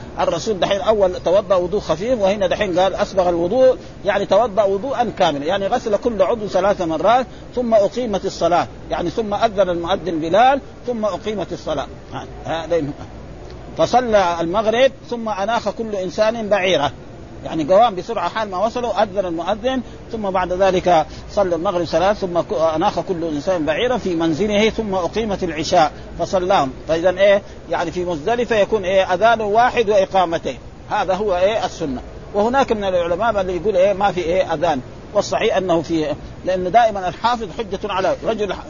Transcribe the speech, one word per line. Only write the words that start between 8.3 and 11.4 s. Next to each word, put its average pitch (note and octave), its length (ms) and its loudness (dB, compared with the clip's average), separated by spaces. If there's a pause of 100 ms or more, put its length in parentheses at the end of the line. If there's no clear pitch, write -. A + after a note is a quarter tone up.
يعني E3 200 -2
ثم G#3 240 -2
أذن G3+ 340 2
المؤذن E3+ 520 -2
بلال، A3+ 400 4 (260)
ثم A#3 180 -4
أقيمت G3 480 -4